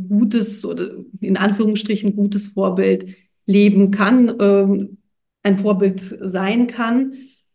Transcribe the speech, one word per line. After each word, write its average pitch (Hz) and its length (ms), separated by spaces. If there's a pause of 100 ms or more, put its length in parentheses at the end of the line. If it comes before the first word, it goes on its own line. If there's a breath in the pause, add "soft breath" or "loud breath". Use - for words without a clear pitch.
gutes 208 560
oder 170 260 (300)
in - 160
Anführungsstrichen 208 800
gutes 202 340
Vorbild 190 580 (400 loud breath)
leben 202 440
kann, 220 500
ähm, 196 580 (440)
ein 196 160
Vorbild 196 420 (200)
sein 190 460
kann. 240 480 (400 loud breath)